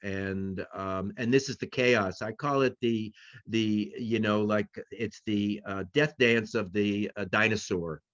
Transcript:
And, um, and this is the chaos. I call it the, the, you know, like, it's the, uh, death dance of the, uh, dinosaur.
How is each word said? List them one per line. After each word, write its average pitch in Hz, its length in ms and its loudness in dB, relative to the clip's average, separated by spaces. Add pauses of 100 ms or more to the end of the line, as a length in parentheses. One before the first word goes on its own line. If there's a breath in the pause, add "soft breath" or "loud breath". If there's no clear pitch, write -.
And, 98 720 -4
um, 95 440 -4
and 120 140 0
this 135 180 4
is 113 80 -8
the 113 100 -8
chaos. 110 560 2
I 110 80 -6
call 139 320 -2
it 127 180 0
the, 110 320 0 (340 loud breath)
the, 107 520 0
you 113 200 0
know, 107 220 2
like, 104 260 2 (220)
it's 104 380 -8
the, 104 400 0
uh, 98 160 -6 (100)
death 147 240 2
dance 117 380 2
of 98 180 -2
the, 104 420 2
uh, 101 100 -4
dinosaur. 98 760 0 (120)